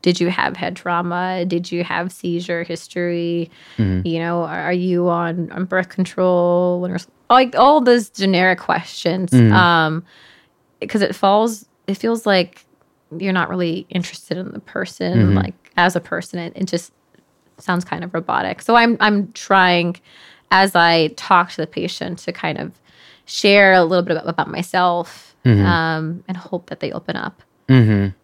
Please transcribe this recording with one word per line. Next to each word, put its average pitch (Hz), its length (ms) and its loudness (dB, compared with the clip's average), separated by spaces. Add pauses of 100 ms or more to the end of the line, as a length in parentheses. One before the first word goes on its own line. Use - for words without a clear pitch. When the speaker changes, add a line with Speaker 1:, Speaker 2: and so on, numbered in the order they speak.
Speaker 1:
did 180 180 0
you 175 100 0
have 185 280 -2
head 180 180 -8
trauma? 180 680 -4
Did 175 260 -6
you 175 120 -4
have 175 280 -6
seizure 175 520 -6
history? 170 880 -6 (260)
Speaker 2:
Mm-hmm. 95 300 -2
Speaker 1:
You 165 120 -4
know, 170 240 -4
are, 165 200 -8
are 175 100 -2
you 180 360 -2
on, 170 420 -4
on 185 140 -6
birth 180 240 -2
control?" 180 920 0
When 180 80 -6
you're 180 60 -8
s-, 180 120 -10 (220)
like, 254 260 4
all 294 260 6
those 240 280 2
generic 185 500 0
questions, 175 720 -4
Speaker 2:
Mm-hmm. 117 220 6
Speaker 1:
um, 170 500 2 (840)
'cause 208 140 -2
it - 120 -2
falls, 214 520 0 (220)
it 196 80 -4
feels 226 300 -4
like 185 400 0 (520)
you're 190 160 -2
not 180 160 0
really 175 400 -4
interested - 480 -6
in 185 140 -10
the - 100 -14
person, 185 560 -6
Speaker 2:
Mm-hmm. 101 200 4
Speaker 1:
like, - 380 -6
as 180 220 2
a - 20 0
person. 175 400 -8
It, 170 160 -10
it 196 100 -4
just - 280 -6 (640)
sounds 180 260 -4
kind 175 220 -8
of 180 80 -12
robotic. 175 480 -4
So 233 160 2
I'm, 233 240 4
I'm 208 320 0
trying, 175 640 2 (540)
as 190 240 2
I 170 320 4 (100)
talk 180 340 2
to - 60 -12
the 165 100 -6
patient, 180 520 -8
to - 120 -10
kind 165 260 -8
of - 140 -10 (540)
share 202 480 4
a 180 100 6
little 175 200 2
bit 175 120 -2
about, 160 140 -6
about 170 200 -4
myself, 175 920 -4
Speaker 2:
Mm-hmm. 117 220 4
Speaker 1:
um, 165 640 -2
and 185 80 -6
hope 180 320 -10
that - 100 -12
they - 140 -8
open - 240 -8
up. - 260 -10 (240)
Speaker 2:
Mm-hmm. 107 560 4